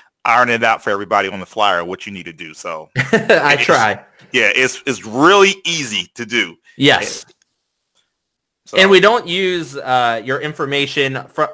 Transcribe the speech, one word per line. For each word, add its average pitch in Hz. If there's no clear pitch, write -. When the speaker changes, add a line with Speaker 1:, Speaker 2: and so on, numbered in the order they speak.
Speaker 1:
ironing 120
it 113
out 113
for 110
everybody 101
on 95
the 90
flyer 95
what 92
you 104
need 90
to 87
do. 80
So 78
Speaker 2:
<laughs> -
I 156
Speaker 1:
it's, 127
Speaker 2:
try. 117
Speaker 1:
yeah, 113
it's, 127
it's 113
really 190
easy 123
to 117
do. 104
Speaker 2:
Yes. 120
Speaker 1:
So -
Speaker 2:
And 190
we 190
don't 214
use, 175
uh, 123
your 131
information 139
fr-, -